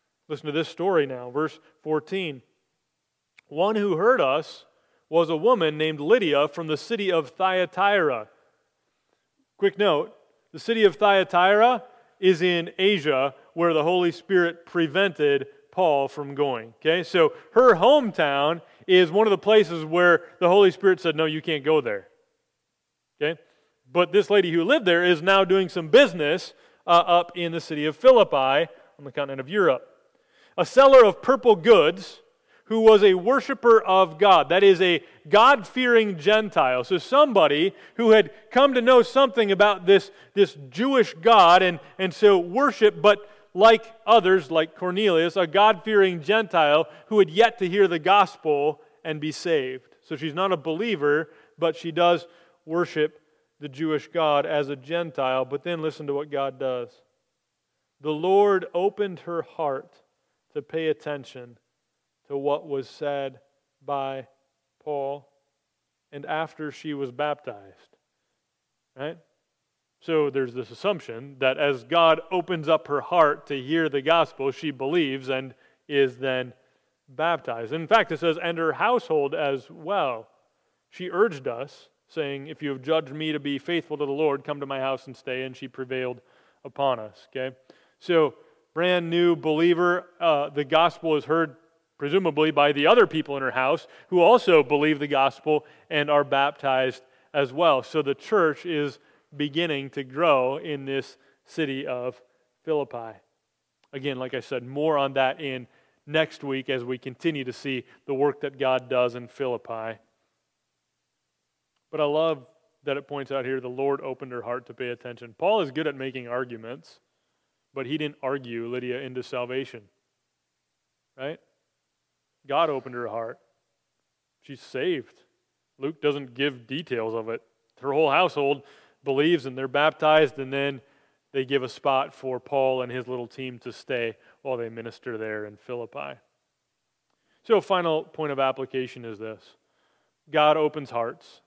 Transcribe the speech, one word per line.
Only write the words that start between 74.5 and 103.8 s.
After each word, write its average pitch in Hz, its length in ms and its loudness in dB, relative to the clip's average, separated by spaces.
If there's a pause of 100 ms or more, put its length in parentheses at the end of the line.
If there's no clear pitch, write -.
she 147 220 -8
believes 135 560 -4
and 131 260 -6 (320)
is 135 300 0
then 127 380 -6 (540)
baptized. 131 640 -6
In 160 140 -8
fact, 214 240 2
it 156 80 -6
says, 160 180 -2
"And 170 220 -8
her 160 140 -2
household 156 640 -2
as 139 360 -6
well. 156 580 -6 (640)
She 180 200 -14
urged 170 360 -2
us, 127 420 -12 (200)
saying, 139 380 -10
'If 151 160 -18
you 147 80 -6
have 131 120 -10
judged 151 300 -4
me 156 200 -8
to 151 80 -6
be 143 180 -6
faithful 160 380 -8
to 143 100 -6
the 139 60 -4
Lord, 143 320 -2
come 147 160 -8
to 139 60 -10
my 135 140 -8
house 135 260 -6
and 131 100 -20
stay.' 131 280 -10
And 131 120 -14
she 135 120 -16
prevailed 127 520 -8 (440)
upon 135 340 -4
us." 107 320 -18
Okay? 131 260 -10 (420)
So, 160 360 0 (400)
brand 170 360 -2
new 175 260 2
believer, 170 720 0 (100)
uh, 151 300 0
the 147 160 -6
gospel 160 520 0
is 139 100 -4
heard 160 300 -2 (420)
presumably 156 520 0
by 147 220 4
the 143 160 2
other 220 180 6
people 147 300 -6
in 135 80 -8
her 123 80 -4
house 131 340 -2 (220)
who 180 120 2
also 170 440 6
believe 147 340 0
the 147 80 -8
gospel 143 580 -2 (240)
and 147 220 -4
are 147 140 2
baptized 135 800 -2 (280)
as 139 200 -4
well. 143 320 0
So 156 180 -4
the 139 120 -6
church 165 520 -2
is 147 320 -6 (380)
beginning 147 540 -6
to 143 120 -10
grow 135 540 0
in 147 280 -10
this 135 320 -8 (280)
city 139 420 -6
of 123 340 -10 (440)
Philippi. 123 540 -8 (760)